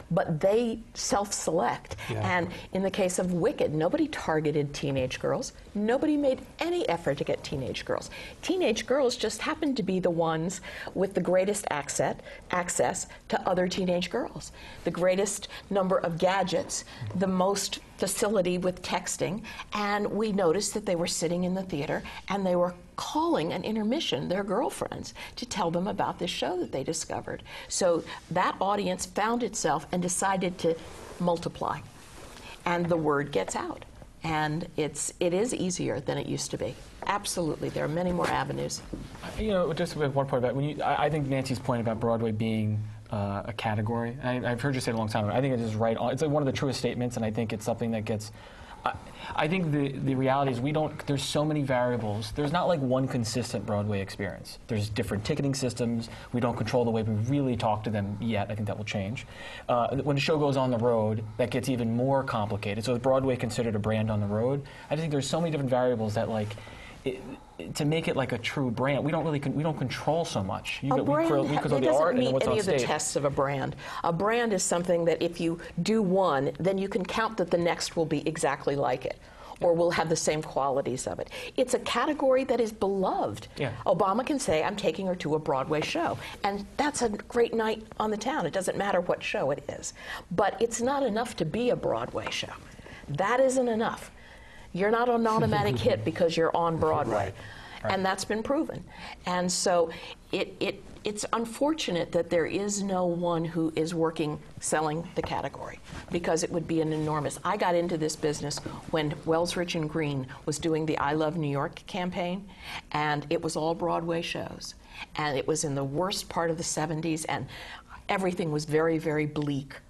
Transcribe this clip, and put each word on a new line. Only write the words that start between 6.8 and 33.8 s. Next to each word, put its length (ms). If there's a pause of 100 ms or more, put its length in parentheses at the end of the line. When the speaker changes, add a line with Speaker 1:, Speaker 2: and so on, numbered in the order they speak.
Speaker 1:
effort 300
to 40
get 200
teenage 420
girls. 240 (320)
Teenage 440
girls 300
just 260
happen 340
to 80
be 160
the 100
ones 520 (320)
with 200
the 80
greatest 480
access, 480 (340)
access 560 (220)
to 180
other 200
teenage 420
girls, 420 (320)
the 80
greatest 560 (220)
number 300
of 180
gadgets, 640 (320)
the 120
most 520 (180)
facility 600
with 240
texting, 600 (320)
and 320
we 260
noticed 420
that 120
they 100
were 120
sitting 380
in 80
the 100
theater 400 (240)
and 180
they 100
were 180 (240)
calling 560
an 100
intermission 640
their 160
girlfriends 720 (220)
to 100
tell 260
them 160
about 320
this 100
show 300
that 120
they 120
discovered. 580 (280)
So 340 (280)
that 280
audience 460
found 380
itself 480
and 100
decided 580
to 160 (440)
multiply, 600 (840)
and 200
the 120
word 340
gets 240
out. 300 (380)